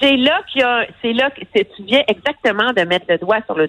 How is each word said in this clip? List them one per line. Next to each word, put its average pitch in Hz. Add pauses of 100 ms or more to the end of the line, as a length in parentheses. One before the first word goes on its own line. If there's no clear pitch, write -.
c'est 277
là 294 (100)
qu'il 269
y -
a, 240 (160)
c'est 233
là 262
que, 277 (120)
c'est, 196
tu 208
viens 226
exactement 220
de 208
mettre 180
le 170
doigt 214
sur 202
le 156